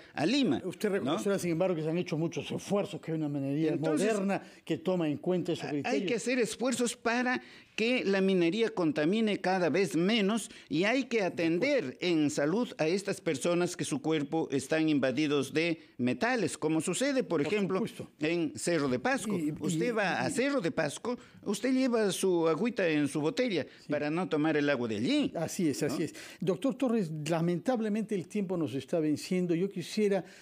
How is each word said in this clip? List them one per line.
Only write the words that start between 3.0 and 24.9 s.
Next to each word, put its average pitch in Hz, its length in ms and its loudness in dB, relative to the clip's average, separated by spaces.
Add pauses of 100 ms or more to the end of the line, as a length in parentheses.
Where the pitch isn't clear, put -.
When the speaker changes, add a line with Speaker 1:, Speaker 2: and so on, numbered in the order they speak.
Speaker 2:
que - 120 -10
hay 165 60 -2
una 151 100 -2
minería 143 440 0
Speaker 1:
Entonces, 160 420 2
Speaker 2:
moderna 196 280 -2 (220)
que 160 140 -2
toma 170 300 0
en 143 100 -2
cuenta 175 340 -2
esos 151 140 -4
Speaker 1:
hay 143 160 -2
Speaker 2:
criterios. 196 260 -2
Speaker 1:
que 240 60 0
hacer 247 240 -2
esfuerzos 240 580 -2
para 247 460 -2 (340)
que 233 280 0
la 196 160 2
minería 190 540 2
contamine 185 680 2
cada 180 300 2
vez 170 260 2
menos 208 540 2 (180)
y 170 160 2
hay 247 200 2
que 226 180 0
atender 175 800 0
en 156 260 4
salud 165 480 0
a 156 120 0
estas 190 340 -2
personas 175 520 0
que 151 100 -6
su 143 180 -4
cuerpo 156 480 0
están 156 400 2
invadidos 143 640 2
de 165 260 0 (160)
metales, 156 640 0
como 160 240 0
sucede, 254 420 0
por 165 180 0
Speaker 2:
Por 156 100 -2
Speaker 1:
ejemplo, 190 260 0
Speaker 2:
supuesto. - 400 -6
Speaker 1:
en 160 400 0
Cerro 156 300 0
de 127 100 2
Pasco. 220 400 -2
Speaker 2:
Y, 151 200 -2
Speaker 1:
Usted 185 300 0
Speaker 2:
y, 233 40 0
Speaker 1:
va 175 300 0
a 131 60 0
Speaker 2:
y - 40 -2
Speaker 1:
Cerro 262 280 0
de 165 120 0
Pasco, 160 440 -2 (280)
usted 247 280 0
lleva 233 380 4
su 170 380 2
agüita 190 400 0
en 147 200 2
su 151 120 -2
botella 165 460 0 (140)
Speaker 2:
Sí. - 100 -20
Speaker 1:
para 147 200 0
no 180 180 -2
tomar 156 300 2
el 143 100 2
agua 120 200 2
de 110 80 -2